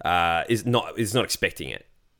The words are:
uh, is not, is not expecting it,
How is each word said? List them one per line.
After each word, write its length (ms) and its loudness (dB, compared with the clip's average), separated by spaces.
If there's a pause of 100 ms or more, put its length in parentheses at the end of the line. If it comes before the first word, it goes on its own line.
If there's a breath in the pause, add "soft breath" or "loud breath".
uh, 460 2
is 160 0
not, 340 0
is 160 -2
not 100 2
expecting 440 -2
it, 160 -12 (360)